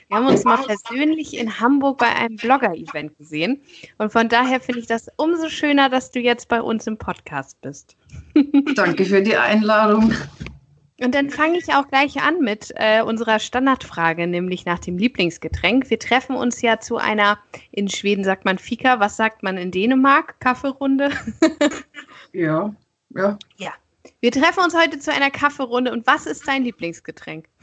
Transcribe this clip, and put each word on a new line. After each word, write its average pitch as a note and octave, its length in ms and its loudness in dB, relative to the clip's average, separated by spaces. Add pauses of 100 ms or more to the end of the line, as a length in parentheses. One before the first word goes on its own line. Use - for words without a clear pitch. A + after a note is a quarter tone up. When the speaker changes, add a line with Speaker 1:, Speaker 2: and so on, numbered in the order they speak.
Speaker 1:
wir G3+ 100 -2
haben B3 120 2
uns B3+ 160 4
mal A#3 120 4
persönlich C4+ 800 -4
in A3+ 220 -6
Hamburg C4+ 400 2
bei A#3+ 80 2
einem A3+ 300 -2
Blogger-Event F3 840 -2
gesehen E3 420 -4 (380)
und G#3+ 140 -4
von A3+ 160 2
daher B3+ 320 2
finde B3 220 -6
ich A3+ 40 -18
das A3+ 300 -4
umso D#4+ 320 0
schöner, C#4+ 400 2
dass B3+ 240 -4
du B3+ 80 -4
jetzt A#3+ 260 0
bei A#3 160 0
uns A3 240 -4
im A3 100 -4
Podcast - 640 -10
bist. - 360 -16 (380)
<laughs> C#4+ 420 2
Speaker 2:
Danke F#3 280 2
für G3 160 4
die G#3 160 4
Einladung. G#3+ 800 4 (880)
Speaker 1:
Und B3+ 120 0
dann C#4 160 0
fange D#4+ 280 0
ich E4 160 -4
auch C#4 140 2
gleich C#4 340 0
an E4 180 0
mit, G#3+ 360 -2
äh, A3 260 2
unserer A3 380 0
Standardfrage, F3 840 -2
nämlich F3 400 -4
nach F3 120 0
dem F3+ 200 -6
Lieblingsgetränk. G3 880 0
Wir A3 100 0
treffen B3+ 380 -2
uns A#3+ 240 -4
ja A3+ 180 2
zu A#3 200 -6
einer, G#3 400 2 (340)
in G3+ 160 -2
Schweden G3+ 340 0
sagt F#3+ 220 -2
man F#3+ 140 0
Fika, B3 420 0
was G#3 160 0
sagt A3 260 -2
man F#3+ 140 -4
in F3+ 160 -6
Dänemark? C4 680 2
Kaffeerunde? C4+ 720 -2 (300)
<laughs> D#4 100 6 (840)
Speaker 2:
Ja, F3 420 -2 (360)
ja. G3+ 280 -2 (180)
Speaker 1:
Ja. F#3 160 -12 (480)
Wir A#3+ 120 2
treffen E4 300 2
uns E4+ 120 0
heute E4 240 0
zu D4+ 140 -6
einer C#4 180 0
Kaffeerunde. B3+ 640 -2
Und A3+ 140 -8
was D4 200 2
ist D4+ 200 -10
dein C4+ 180 0
Lieblingsgetränk? D#3+ 840 -12 (160)